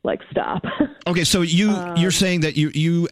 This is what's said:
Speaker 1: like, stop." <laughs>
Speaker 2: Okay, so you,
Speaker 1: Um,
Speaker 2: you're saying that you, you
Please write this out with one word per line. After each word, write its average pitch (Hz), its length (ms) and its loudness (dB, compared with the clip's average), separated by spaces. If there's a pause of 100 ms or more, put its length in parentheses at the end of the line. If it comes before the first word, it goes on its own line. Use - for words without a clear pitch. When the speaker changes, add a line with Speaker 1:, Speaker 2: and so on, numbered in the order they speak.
Speaker 1:
like, - 180 -4 (100)
stop." - 380 -4
<laughs> - 380 -4
Speaker 2:
Okay, 175 180 0
so 180 160 2
you, 175 300 2
Speaker 1:
Um, 175 260 -2
Speaker 2:
you're 175 140 2
saying 180 300 2
that 156 160 0
you, 151 180 2
you 170 380 0